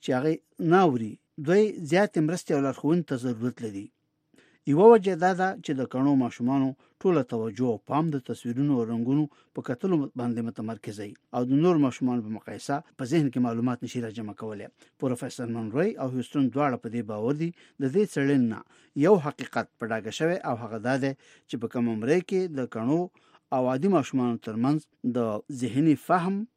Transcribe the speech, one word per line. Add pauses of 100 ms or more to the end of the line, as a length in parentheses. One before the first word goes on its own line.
چې
هغوی (360)
نه (100)
اوري. (340)
دوی (260)
زیاتې
مرستې
او
لارښوونې
ته (100)
ضرورت
لري. (840)
یوه
وجه
دا
ده (160)
چې
د (100)
کڼو (100)
ماشومانو (320)
ټوله
توجه
او (120)
پام (100)
د
تصویرونو
او
رنګونو (300)
په
کتلو (220)
باندې
متمرکز
وي (220)
او
د
نور
ماشومانو
په
مقایسه (220)
په
ذهن
کې
معلومات
نشي
راجمع
کولی. (320)
پروفیسر
منروی (100)
او
هیوسټن (100)
دواړه
په
دې
باور
دي، (300)
د (100)
دې
څېړنې
نه (440)
یو (100)
حقیقت (120)
په
ډاګه
شوی (100)
او
هغه
دا
دی (360)
چې
په
کم
عمرۍ (100)
کې (180)
د (140)
کڼو (540)
او
عادي
ماشومانو
ترمنځ (380)
د (420)
ذهني (120)
فهم (200)